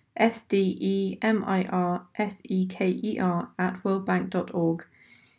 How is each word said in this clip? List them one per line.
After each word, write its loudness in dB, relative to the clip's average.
S 2
D 2
E 0
M 2
I 2
R 0
S -4
E 0
K 0
E -2
R 0
at -2
worldbank 0
dot -2
org, 0